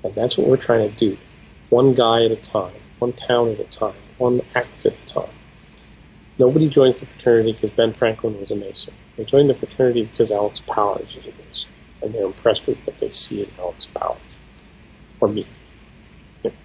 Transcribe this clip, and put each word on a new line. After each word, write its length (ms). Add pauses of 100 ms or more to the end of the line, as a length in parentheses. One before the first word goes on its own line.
And 120
that's 220
what 100
we're 100
trying 340
to 60
do, 200 (520)
one 240
guy 320
at 60
a 40
time, 380 (260)
one 140
town 360
at 100
a 60
time, 300 (220)
one 240 (140)
act 300
at 80
a 120
time. 240 (1080)
Nobody 300
joins 320
the 40
fraternity 480
'cause 180
Ben 220
Franklin 460
was 100
a 60
Mason. 380 (220)
They 100
join 220
the 60
fraternity 520
because 260
Alex 300
Powers 540
is 100
a 80 (140)
Mason, 220 (320)
and 120
they're 120
impressed 400
with 140
what 200
they 120
see 320
in 60 (100)
Alex 340
Powers, 240 (1000)
or 80
me. 180 (1000)
Yeah. 80 (140)